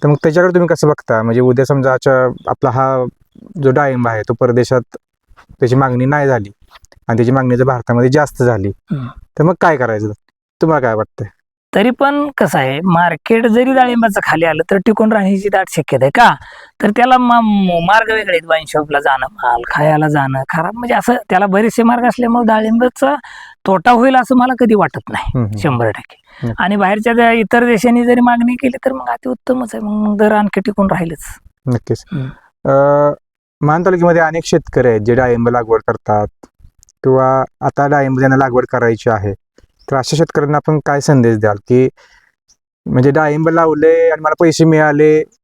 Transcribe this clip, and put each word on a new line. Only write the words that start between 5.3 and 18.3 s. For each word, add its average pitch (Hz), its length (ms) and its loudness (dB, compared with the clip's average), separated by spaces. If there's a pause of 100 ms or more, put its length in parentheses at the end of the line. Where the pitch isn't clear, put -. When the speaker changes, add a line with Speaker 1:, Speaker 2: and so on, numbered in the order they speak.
Speaker 1:
त्याची 127 160 0
मागणी 127 300 0
नाही 143 220 0
झाली 110 240 -2 (560)
आणि 117 100 -2
त्याची 120 140 2
मागणी 131 260 0
जर 127 60 2
भारतामध्ये 123 460 0
जास्त 139 340 0
झाली 107 240 0
Speaker 2:
हम्म. 127 400 -10 (320)
Speaker 1:
तर 151 40 2
मग 180 180 2
काय 165 160 2
करायचं? 107 340 -4 (500)
तुम्हाला 151 260 0
काय 113 80 0
वाटतंय? 107 320 -6 (480)
Speaker 2:
तरी 202 140 2
पण 285 480 -2
कसं 185 220 0
आहे, 135 240 -2
मार्केट 175 640 0
जरी 247 280 2
डाळिंबाचं 240 500 2
खाली 160 220 0
आलं 160 260 -2
तर 196 60 2
टिकून 220 360 0
राहण्याची 196 360 0
दाट 190 200 0
शक्यता 135 360 -2
आहे. 139 60 2
का? 208 240 4 (480)
तर 208 60 2
त्याला 247 280 2
मा-, 240 260 2
म-, 190 420 0
मार्ग 220 260 2
वेगळे 208 220 -4